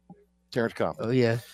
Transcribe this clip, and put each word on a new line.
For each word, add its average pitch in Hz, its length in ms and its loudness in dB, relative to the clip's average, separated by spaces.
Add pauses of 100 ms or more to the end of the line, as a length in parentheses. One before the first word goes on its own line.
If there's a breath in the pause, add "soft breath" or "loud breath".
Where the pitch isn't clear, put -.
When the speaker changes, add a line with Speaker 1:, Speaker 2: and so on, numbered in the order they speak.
(520)
Speaker 1:
Terrence 117 220 0
Copper. 98 300 -4
Speaker 2:
Oh, 113 80 -4
yeah. 120 260 4 (160 soft breath)